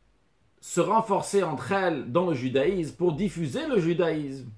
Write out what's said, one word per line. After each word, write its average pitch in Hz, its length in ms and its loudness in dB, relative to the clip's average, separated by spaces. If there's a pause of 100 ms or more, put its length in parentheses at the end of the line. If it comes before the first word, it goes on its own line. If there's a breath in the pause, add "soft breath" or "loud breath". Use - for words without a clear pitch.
(600)
se - 200 -2
renforcer 196 600 2
entre 160 300 -4
elles 165 380 0
dans 175 140 2
le 165 80 2
judaïsme, 135 640 0
pour 175 180 0
diffuser 175 540 -2
le 247 120 2
judaïsme. 156 800 0